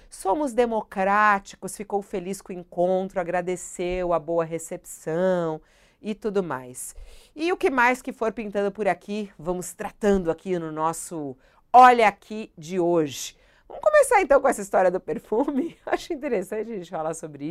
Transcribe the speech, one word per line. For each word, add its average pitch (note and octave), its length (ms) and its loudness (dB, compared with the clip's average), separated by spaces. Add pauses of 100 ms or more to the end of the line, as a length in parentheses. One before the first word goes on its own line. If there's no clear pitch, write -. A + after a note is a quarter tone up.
"Somos D4+ 440 -2
democráticos", G#3 1200 0
ficou G3+ 260 -4
feliz G3 400 -8
com - 120 -14
o - 20 -10
encontro, F#3 640 -2
agradeceu F3+ 920 -4
a E3 60 2
boa E3 260 0
recepção E3 1160 -4 (400)
e G#3+ 120 -6
tudo G3+ 300 -2
mais. B2+ 520 -10 (400)
E D#4+ 160 -2
o F#4+ 60 -2
que F#4 120 0
mais B3+ 320 2
que B3 120 -10
for A3+ 180 -2
pintando G3+ 400 -4
por G3+ 160 -4
aqui, G3+ 500 -4
vamos F3+ 360 -6
tratando G3 560 0
aqui F3 300 -4
no D#3+ 120 -6
nosso D#3 640 -4 (380)
Olha B3 340 10
Aqui G#3+ 500 -4
de E3+ 220 -6
hoje. E3+ 560 0 (320)
Vamos - 160 -16
começar C#5+ 380 6
então C#4 180 4
com - 80 2
essa A3+ 140 0
história F#3+ 280 2
do F3+ 100 0
perfume? C#4 800 -4
<laughs> - 40 -20
Acho - 280 -6
interessante A3 580 -6
a A3+ 40 -8
gente F3 140 -12
falar E3 240 -6
sobre D3 380 -12